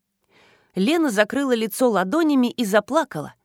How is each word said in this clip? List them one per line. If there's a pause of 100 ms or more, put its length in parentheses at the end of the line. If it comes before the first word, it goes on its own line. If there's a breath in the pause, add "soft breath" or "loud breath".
(760 soft breath)
Лена
закрыла
лицо
ладонями
и
заплакала. (100)